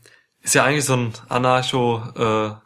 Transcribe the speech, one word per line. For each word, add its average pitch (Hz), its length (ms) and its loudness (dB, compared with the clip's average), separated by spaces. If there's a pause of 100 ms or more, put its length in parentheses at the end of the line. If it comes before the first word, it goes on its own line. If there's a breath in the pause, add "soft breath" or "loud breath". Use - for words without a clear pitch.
(420 soft breath)
ist - 120 -2
ja 131 100 4
eigentlich 139 200 0
so 131 100 2
ein 120 180 -2 (160)
Anarcho, 127 760 0 (140)
äh, 110 380 0 (120)